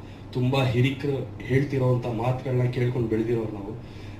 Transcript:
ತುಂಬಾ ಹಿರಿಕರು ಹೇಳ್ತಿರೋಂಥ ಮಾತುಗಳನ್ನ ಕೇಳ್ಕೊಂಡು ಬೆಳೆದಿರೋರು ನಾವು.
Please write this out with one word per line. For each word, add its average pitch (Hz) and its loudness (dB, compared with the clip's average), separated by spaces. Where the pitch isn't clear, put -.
ತುಂಬಾ 131 2
ಹಿರಿಕರು 127 0
ಹೇಳ್ತಿರೋಂಥ 127 2
ಮಾತುಗಳನ್ನ 123 0
ಕೇಳ್ಕೊಂಡು 123 0
ಬೆಳೆದಿರೋರು 110 0
ನಾವು. 104 -10